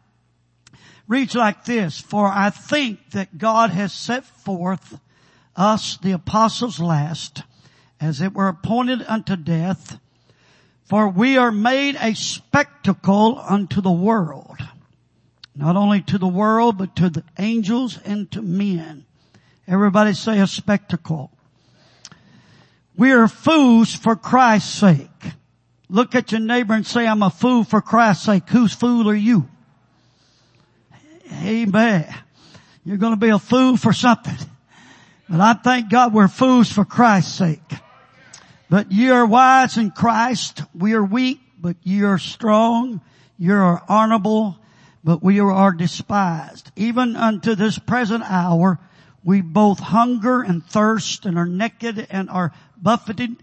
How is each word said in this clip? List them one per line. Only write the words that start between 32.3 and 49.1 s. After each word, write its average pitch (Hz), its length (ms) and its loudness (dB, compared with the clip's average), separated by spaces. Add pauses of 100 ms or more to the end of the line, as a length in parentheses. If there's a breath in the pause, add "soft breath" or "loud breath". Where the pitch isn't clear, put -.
You're 190 140 -6
gonna 226 180 0
be 220 140 2
a 208 80 4
fool 262 380 2
for 226 160 2
something. - 440 0 (920 soft breath)
But 170 120 0
I 226 140 4
thank 240 360 -2
God 240 220 4
we're 208 160 4
fools 254 420 4
for 208 140 0
Christ's 214 500 2
sake. - 400 -4 (960 loud breath)
"But 190 220 0
ye 247 180 2
are 247 160 6
wise 254 500 4
in 214 140 -2
Christ. 226 720 -2 (100)
We 202 220 -2
are 214 100 2
weak, 254 360 -2 (200)
but 170 220 -6
ye 196 200 -2
are 202 160 2
strong. 233 840 -2 (380 soft breath)
Ye 175 120 -2
are 185 380 2
honorable, 214 680 0 (460 soft breath)
but 165 200 0
we 202 180 4
are 196 320 4
despised. 170 1040 -4
Even 233 400 -2
unto 220 380 0
this 208 240 -2
present 233 460 -2
hour, 180 540 2 (460 soft breath)